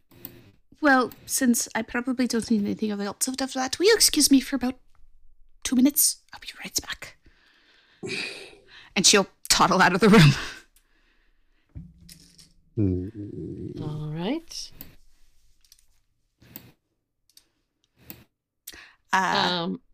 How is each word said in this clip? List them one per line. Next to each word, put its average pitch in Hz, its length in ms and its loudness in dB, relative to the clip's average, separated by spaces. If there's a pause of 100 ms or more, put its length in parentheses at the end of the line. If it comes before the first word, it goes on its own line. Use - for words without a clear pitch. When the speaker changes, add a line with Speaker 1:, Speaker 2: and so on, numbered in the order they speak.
(800)
Speaker 1:
Well, 262 300 2 (160)
since - 480 0
I 226 80 -4
probably 240 460 -4
don't 226 220 -4
need 214 100 2
anything 208 320 -4
else 202 340 -6
of 262 120 -8
that, 262 400 -6
will 349 80 2
you 453 80 6
excuse - 360 2
me 269 100 6
for - 160 -6
about 247 220 -6 (840)
two - 100 -4
minutes? - 480 2 (100)
I'll - 80 -20
be - 80 -20 (140)
right - 200 -10
back. - 340 -16 (1800)
And 165 100 2
she'll 202 220 4 (220)
toddle 185 340 4
out 170 100 4
of 185 80 0
the 226 80 6
room. 165 240 10 (2500)
Speaker 2:
Mm. 98 1040 -6
Speaker 3:
All 151 300 -10
right. 214 580 -10 (4000)
Speaker 1:
Uh, 180 380 0
Speaker 3:
Um, 180 300 -6 (140)